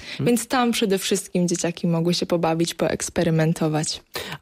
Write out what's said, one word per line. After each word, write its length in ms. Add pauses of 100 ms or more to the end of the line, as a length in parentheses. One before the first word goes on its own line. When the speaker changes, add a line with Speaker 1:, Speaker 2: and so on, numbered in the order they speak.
Speaker 1:
Hmm. 200
Speaker 2:
Więc 220
tam 240
przede 260
wszystkim 500
dzieciaki 380
mogły 280
się 120
pobawić, 480
poeksperymentować. 1300 (420)